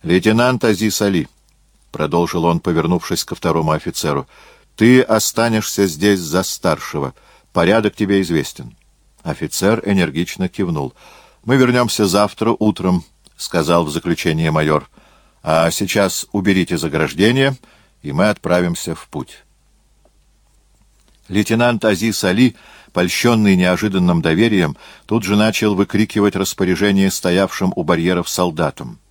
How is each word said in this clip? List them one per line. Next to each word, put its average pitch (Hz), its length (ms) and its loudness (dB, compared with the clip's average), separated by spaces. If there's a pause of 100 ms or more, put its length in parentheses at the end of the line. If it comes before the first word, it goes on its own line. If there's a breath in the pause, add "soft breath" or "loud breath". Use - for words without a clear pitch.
«Лейтенант 110 600 2
Азиз 107 380 0
Али», — 95 260 0 (640)
продолжил 85 540 -2
он, 85 140 2
повернувшись 85 640 -2
ко - 120 -8
второму 80 360 -2
офицеру, — 76 560 -4 (480 soft breath)
«ты 127 260 6
останешься 110 880 0
здесь 92 320 0
за 87 240 -2
старшего. 76 720 -4 (400 soft breath)
Порядок 101 420 0
тебе 98 260 0
известен». 80 540 -6 (480)
Офицер 95 600 -2
энергично 90 640 -2
кивнул. 80 440 -4 (520 loud breath)
«Мы 123 100 4
вернемся 123 520 2
завтра 104 520 0
утром», — 92 460 0 (320)
сказал 85 480 0
в 76 40 -6
заключение 80 600 -2
майор. 76 380 0 (540 soft breath)
«А 82 280 2
сейчас 98 600 -2
уберите 92 440 0
заграждение, 90 800 0 (460 soft breath)
и 71 100 -10
мы 87 160 0
отправимся 87 680 -2
в - 120 -20
путь». - 380 -14 (1800)
Лейтенант 113 540 0
Азиз 104 400 0
Али, 107 320 2 (380 loud breath)
польщенный 101 640 2
неожиданным 90 680 2
доверием, 90 560 2 (280 loud breath)
тут 107 180 -2
же 101 120 -2
начал 107 400 0
выкрикивать 101 600 0
распоряжение 95 760 0
стоявшим 92 640 -2
у 90 80 -4
барьеров 85 460 0
солдатам. 78 680 -4 (120)